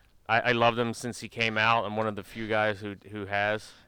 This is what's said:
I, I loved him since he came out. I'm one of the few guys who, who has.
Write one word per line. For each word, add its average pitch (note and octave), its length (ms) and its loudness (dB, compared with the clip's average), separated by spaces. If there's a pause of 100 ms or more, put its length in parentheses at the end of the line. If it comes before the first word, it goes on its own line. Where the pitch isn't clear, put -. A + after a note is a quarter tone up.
(280)
I, A2+ 120 4
I B2 120 2
loved A#2 260 4
him A#2 160 0
since A#2 260 -8
he A2 80 -12
came A2+ 300 -2
out. A2+ 260 4
I'm G#2+ 120 -4
one A2 120 0
of G#2 80 -4
the G2 80 -8
few A2 240 -10
guys G#2+ 320 2
who, G#2 160 -8 (160)
who G#2 140 -6
has. G#2 440 -2 (180)